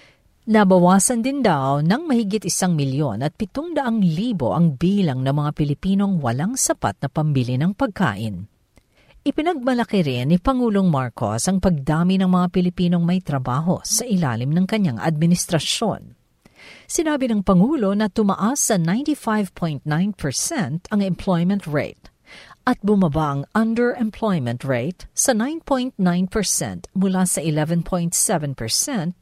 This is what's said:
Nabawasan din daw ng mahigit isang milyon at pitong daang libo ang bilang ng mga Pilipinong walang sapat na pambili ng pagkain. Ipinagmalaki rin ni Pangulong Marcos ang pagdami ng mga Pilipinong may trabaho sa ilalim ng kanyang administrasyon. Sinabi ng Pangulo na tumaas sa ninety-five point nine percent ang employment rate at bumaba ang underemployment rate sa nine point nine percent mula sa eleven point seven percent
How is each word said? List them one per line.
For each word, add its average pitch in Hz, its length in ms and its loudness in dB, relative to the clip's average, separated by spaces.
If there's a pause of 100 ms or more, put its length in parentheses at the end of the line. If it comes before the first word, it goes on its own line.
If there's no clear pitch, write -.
(460)
Nabawasan 196 800 4
din 277 160 -2
daw 143 400 2
ng 214 240 2
mahigit 226 400 0
isang 180 320 0
milyon 135 480 -2
at 156 80 -4
pitong 294 400 -6
daang 254 240 -2
libo 175 560 0
ang 151 240 2
bilang 170 480 0
ng 135 80 0
mga 147 240 -2
Pilipinong 185 640 0
walang 139 320 -2
sapat 262 480 -2
na 139 80 -4
pambili 135 480 0
ng 170 160 0
pagkain. 110 720 -4 (800)
Ipinagmalaki 254 800 0
rin 127 240 0
ni 175 80 4
Pangulong 233 480 2
Marcos 127 640 0
ang 190 80 2
pagdami 175 640 2
ng 185 80 2
mga 180 240 4
Pilipinong 180 480 2
may 180 240 0
trabaho 139 560 -2
sa - 240 -2
ilalim 147 480 0
ng 180 160 2
kanyang 170 320 0
administrasyon. 170 1120 0 (720)
Sinabi 302 480 -2
ng 208 80 0
Pangulo 202 560 4
na 214 80 2
tumaas 214 640 0
sa 214 80 2
ninety-five 214 800 0
point 156 240 -4
nine 170 320 0
percent 160 800 -4
ang 202 80 2
employment 185 640 0
rate - 480 -6 (560)
at 247 160 0
bumaba 156 480 2
ang 139 80 -4 (160)
underemployment 220 1040 -2
rate 135 560 -4
sa - 160 2
nine 247 320 -2
point 254 320 -2
nine 180 320 2
percent 170 640 -4
mula 185 320 2
sa 180 160 -2
eleven 156 400 0
point 170 320 -2
seven 151 400 -2
percent 175 680 -4